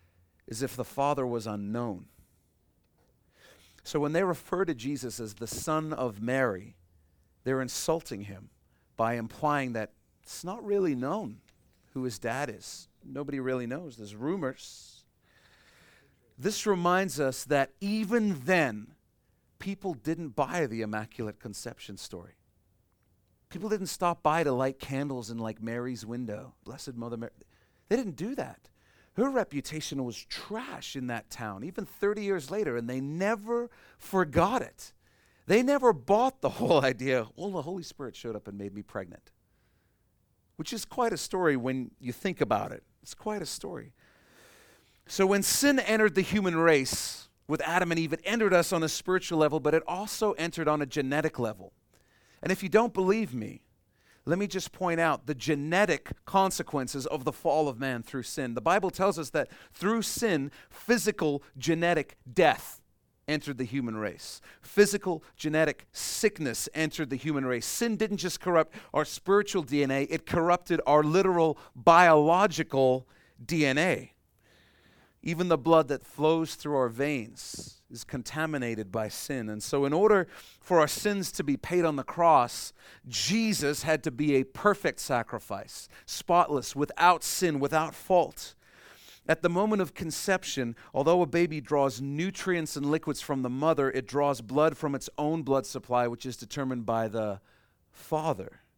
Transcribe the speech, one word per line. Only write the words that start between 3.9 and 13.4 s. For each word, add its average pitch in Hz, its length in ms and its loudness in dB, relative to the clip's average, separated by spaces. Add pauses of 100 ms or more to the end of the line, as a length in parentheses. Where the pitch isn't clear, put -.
when 147 140 -2
they 170 100 2
refer 185 420 -2
to 170 100 -2
Jesus 127 440 -8
as 107 160 -10
the 117 120 -10
son 156 460 -4
of 113 280 -4
Mary, 117 560 -2 (640)
they're 131 200 -2
insulting 123 600 -4
him 101 280 -16 (460)
by 113 180 2
implying 131 580 -2
that 110 200 -6 (300)
it's - 220 -16
not 214 200 -10
really 196 300 2
known 135 440 -4 (560)
who 131 100 -6
his 117 140 -6
dad 127 300 -4
is. - 400 -16 (160)
Nobody 139 340 -8
really 127 280 -2